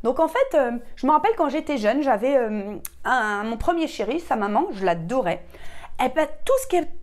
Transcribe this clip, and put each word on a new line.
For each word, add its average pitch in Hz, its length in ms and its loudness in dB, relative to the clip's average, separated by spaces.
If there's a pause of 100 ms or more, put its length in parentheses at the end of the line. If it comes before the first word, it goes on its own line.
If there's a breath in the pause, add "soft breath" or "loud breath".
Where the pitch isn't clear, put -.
Donc 247 160 0
en 320 80 4
fait, 523 260 0
euh, 262 180 4 (240 loud breath)
je - 120 -2
me 294 40 6
rappelle 311 260 4
quand 302 120 2
j'étais 302 280 -2
jeune, 226 260 2
j'avais, 262 340 2
euh, 214 380 -2 (280)
un, 214 420 0
mon 226 120 -4
premier 339 300 0
chéri, 240 320 -4
sa 294 160 -2
maman, 214 380 0
je 190 120 -4
l'adorais. 175 580 0 (640 loud breath)
Eh 254 40 2
ben, 302 180 0 (180)
tout 508 160 4
ce - 60 -6
qu'elle 349 200 2 (160)